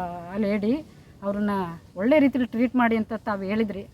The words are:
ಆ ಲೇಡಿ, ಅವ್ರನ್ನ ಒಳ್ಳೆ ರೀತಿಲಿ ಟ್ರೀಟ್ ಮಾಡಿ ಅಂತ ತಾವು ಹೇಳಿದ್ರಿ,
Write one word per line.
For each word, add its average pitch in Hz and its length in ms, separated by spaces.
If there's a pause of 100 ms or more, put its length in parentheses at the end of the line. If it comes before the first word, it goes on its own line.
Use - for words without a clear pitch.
(340)
ಆ - 20
ಲೇಡಿ, 214 500 (360)
ಅವ್ರನ್ನ 202 280 (460)
ಒಳ್ಳೆ 240 220
ರೀತಿಲಿ 269 280
ಟ್ರೀಟ್ 240 300
ಮಾಡಿ 233 200
ಅಂತ 220 160
ತಾವು 208 300
ಹೇಳಿದ್ರಿ, 202 520